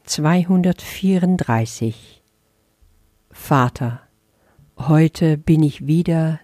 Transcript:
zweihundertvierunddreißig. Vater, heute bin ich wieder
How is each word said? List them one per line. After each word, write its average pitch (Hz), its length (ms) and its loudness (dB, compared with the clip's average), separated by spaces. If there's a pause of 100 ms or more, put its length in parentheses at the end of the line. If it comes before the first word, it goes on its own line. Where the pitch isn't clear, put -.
zweihundertvierunddreißig. 175 2250 -2 (1080)
Vater, 127 720 -2 (760)
heute 156 640 2
bin 156 240 2
ich 143 240 -2
wieder 160 580 0